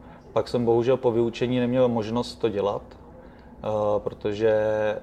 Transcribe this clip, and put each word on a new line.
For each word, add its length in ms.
Pak 140
jsem 180
bohužel 320
po 140
vyučení 480
neměl 280
možnost 480
to 140
dělat, 320
eh, 760
protože 580